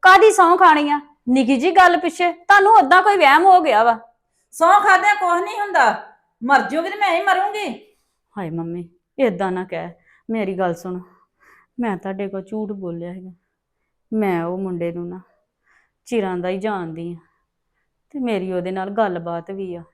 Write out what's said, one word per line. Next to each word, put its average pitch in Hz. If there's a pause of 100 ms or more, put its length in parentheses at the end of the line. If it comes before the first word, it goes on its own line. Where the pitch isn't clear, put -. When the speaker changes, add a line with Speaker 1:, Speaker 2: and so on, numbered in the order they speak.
Speaker 1:
ਕਾਹਦੀ 381
ਸਹੁੰ 359
ਖਾਣੀ 302
ਆ? 294 (280)
ਨਿੱਕੀ 262
ਜੀ 294
ਗੱਲ 359
ਪਿੱਛੇ 339
ਤੁਹਾਨੂੰ 392
ਉਦਾਂ 370
ਕੋਈ 403
ਵਹਿਮ 311
ਹੋ 370
ਗਿਆ 233
ਵਾ। 233 (520)
Speaker 2:
ਸਹੁੰ 381
ਖਾਦਿਆਂ 392
ਕੁਛ 359
ਨਹੀਂ 427
ਹੁੰਦਾ, 339 (380)
ਮਰ 262
ਜੂਗੀ 339
ਤੇ 403
ਮੈਂ 392
ਹੀ 359
ਮਰੂੰਗੀ। 392 (420)
Speaker 1:
ਹਾਏ 175
ਮੰਮੀ, 170 (320)
ਏਦਾਂ 190
ਨਾ 185
ਕਹਿ, 170 (400)
ਮੇਰੀ 196
ਗੱਲ 175
ਸੁਣ, 180 (800)
ਮੈਂ 214
ਤੁਹਾਡੇ 190
ਕੋਲ 190
ਝੂਠ 214
ਬੋਲਿਆ 175
ਹੈਗਾ। 185 (800)
ਮੈਂ 190
ਉਹ 180
ਮੁੰਡੇ 175
ਨੂੰ 175
ਨਾ 180 (840)
ਚਿਰਾਂ 196
ਦਾ 180
ਹੀ 190
ਜਾਣਦੀ 175
ਆ, 170 (920)
ਤੇ 294
ਮੇਰੀ 202
ਉਹਦੇ 180
ਨਾਲ 190
ਗੱਲਬਾਤ 170
ਵੀ 196
ਆ 170 (100)